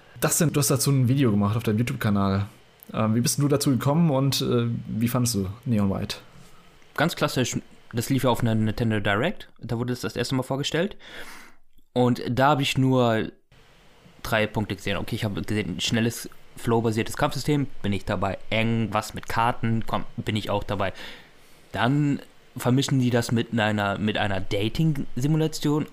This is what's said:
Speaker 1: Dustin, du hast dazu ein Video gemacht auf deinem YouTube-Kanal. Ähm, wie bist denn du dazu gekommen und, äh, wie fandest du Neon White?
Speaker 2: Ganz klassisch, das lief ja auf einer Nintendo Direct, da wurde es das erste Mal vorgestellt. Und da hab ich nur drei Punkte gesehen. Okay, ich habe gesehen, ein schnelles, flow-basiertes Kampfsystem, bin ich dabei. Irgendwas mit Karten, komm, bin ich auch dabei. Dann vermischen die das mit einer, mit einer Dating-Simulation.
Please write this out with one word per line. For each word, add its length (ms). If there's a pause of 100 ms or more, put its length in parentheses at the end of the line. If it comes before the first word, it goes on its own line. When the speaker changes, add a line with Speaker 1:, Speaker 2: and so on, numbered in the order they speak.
(200)
Speaker 1:
Dustin, 320
du 80
hast 100
dazu 200
ein 180
Video 200
gemacht 280
auf 60
deinem 160
YouTube-Kanal. 680 (460)
Ähm, 200
wie 80
bist 160
denn 60
du 60
dazu 200
gekommen 400
und, 320
äh, 260 (200)
wie 220
fandest 260
du 140 (160)
Neon 260
White? 260 (800)
Speaker 2:
Ganz 220
klassisch, 400 (340)
das 180
lief 140
ja 60
auf 100
einer 160
Nintendo 460
Direct, 480 (100)
da 180
wurde 140
es 100
das 140
erste 200
Mal 80
vorgestellt. 520 (960)
Und 380
da 220
hab 100
ich 160
nur 520 (920)
drei 220
Punkte 300
gesehen. 220
Okay, 180
ich 80
habe 180
gesehen, 360
ein 20
schnelles, 500 (280)
flow-basiertes 580
Kampfsystem, 520 (140)
bin 120
ich 100
dabei. 340 (120)
Irgendwas 640
mit 160
Karten, 580
komm, 160 (140)
bin 180
ich 140
auch 140
dabei. 280 (800)
Dann 480 (380)
vermischen 420
die 100
das 220
mit 260
einer, 400
mit 200
einer 240
Dating-Simulation. 1500